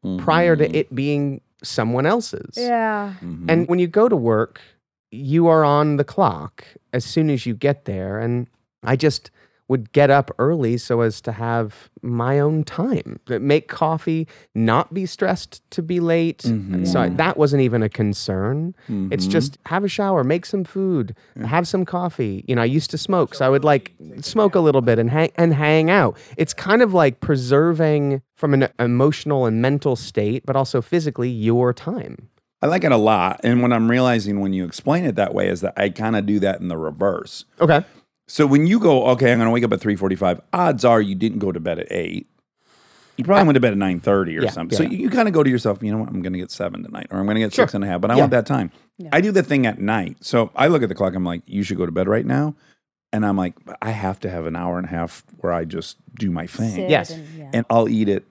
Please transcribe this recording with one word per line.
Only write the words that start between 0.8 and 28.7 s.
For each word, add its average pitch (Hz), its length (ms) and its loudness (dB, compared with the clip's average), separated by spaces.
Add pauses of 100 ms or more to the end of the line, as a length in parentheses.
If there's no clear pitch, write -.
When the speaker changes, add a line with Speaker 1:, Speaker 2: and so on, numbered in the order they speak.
Speaker 1:
being 143 460 -2 (220)
someone 120 420 -2
else's. - 520 -4
Speaker 3:
Yeah. 220 640 -4
Speaker 2:
Mm-hmm. 170 280 -8
Speaker 1:
And 170 180 2
when 175 120 0
you 175 80 2
go 208 200 4
to 226 80 2
work, 117 460 0 (500)
you 143 360 2
are 160 180 6
on 147 320 2
the 143 80 0
clock 101 580 -2 (300)
as 127 100 -2
soon 156 260 0
as 135 160 -2
you 120 80 -4
get 139 320 -2
there. 98 340 -6
And 120 280 -4 (360)
I 127 120 2
just 143 360 -2 (360)
would 127 240 -2
get 143 180 6
up 139 300 4
early 127 380 0
so 117 240 -2
as 113 200 -2
to 120 100 -8
have 113 580 -4 (120)
my 120 380 0
own 151 240 0
time, - 640 -4
to 120 120 -4
make 143 280 2
coffee, 160 600 -2 (280)
not 113 400 2
be 190 100 -4
stressed - 640 -4
to 175 140 -6
be 175 160 -2
late. 165 400 0
Speaker 2:
Mm-hmm. 104 460 -2
Speaker 1:
So - 160 0
I, 110 40 2
Speaker 3:
Yeah. 90 120 -2
Speaker 1:
that 160 200 0
wasn't 143 240 4
even 117 220 2
a 104 60 0
concern. 107 840 -2 (380)
It's 98 140 -2
Speaker 2:
Mm-hmm. 95 60 0
Speaker 1:
just 131 360 0
have 185 160 -2
a 202 40 -2
shower, 190 360 0
make 165 240 -2
some 196 160 -4
food, 165 520 -2 (200)
Speaker 2:
Yeah. 113 100 -10
Speaker 1:
have 160 220 0
some 185 180 0
coffee. 135 640 -4
You 127 80 0
know, 117 80 2
I - 20 2
used 139 260 0
to 160 60 -8
smoke, 175 380 0
so 135 100 -2
I 131 40 4
would, 139 140 2
like, 147 300 2 (280)
smoke 208 340 0
a 185 40 6
little 143 220 4
bit 117 160 2
and 117 140 0
hang, 156 240 0
and 170 180 4
hang 156 380 2
out. 165 260 4 (180)
It's - 200 -2
kind 214 260 2
of 202 140 2
like 143 240 4
preserving 143 1040 0 (120)
from 143 200 0
an 135 140 4 (100)